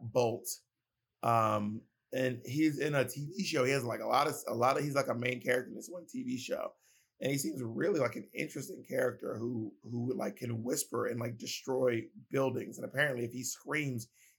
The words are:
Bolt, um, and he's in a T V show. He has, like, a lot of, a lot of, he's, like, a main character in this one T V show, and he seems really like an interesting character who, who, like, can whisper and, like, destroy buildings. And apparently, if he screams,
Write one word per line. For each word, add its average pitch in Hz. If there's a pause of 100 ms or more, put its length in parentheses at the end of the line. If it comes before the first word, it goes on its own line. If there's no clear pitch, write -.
Bolt, 123 (760)
um, 110 (320)
and 127
he's 143
in 147
a 131
T 147
V 185
show. 139
He 131
has, 131
like, 113
a 110
lot 131
of, 135 (140)
a 117
lot 127
of, 147
he's, 147
like, 135
a 120
main 123
character 123
in -
this 110
one 175
T 127
V 123
show, - (480)
and 135
he 143
seems 143
really 135
like 120
an 104
interesting 151
character 120
who, 117 (180)
who, 120
like, 104
can 117
whisper 120
and, 120
like, 120
destroy 127 (260)
buildings. 131
And -
apparently, 131
if 117
he 120
screams, 139 (300)